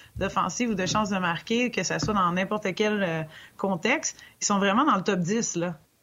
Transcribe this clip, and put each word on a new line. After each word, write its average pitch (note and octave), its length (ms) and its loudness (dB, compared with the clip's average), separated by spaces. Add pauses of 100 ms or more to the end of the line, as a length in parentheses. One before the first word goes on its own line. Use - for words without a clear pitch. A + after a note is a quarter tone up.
(140)
d'offensive F#3+ 560 -2
ou A3 40 0
de F#3 120 -2
chances G#3+ 240 0
de G3+ 80 0
marquer, A3 540 0
que F#3+ 100 -2
ça D#3+ 160 -2
soit E3+ 160 0
dans F#3 160 2
n'importe F#3+ 460 -2
quel, G#3+ 260 2
euh, E3 200 -2 (340)
contexte, G3+ 640 -2 (180)
ils - 40 -4
sont G3+ 160 2
vraiment G3+ 240 4
dans C4 120 4
le F#3 60 0
top G3 160 2
dix, F#3+ 380 -2
là. F3 180 -2 (280)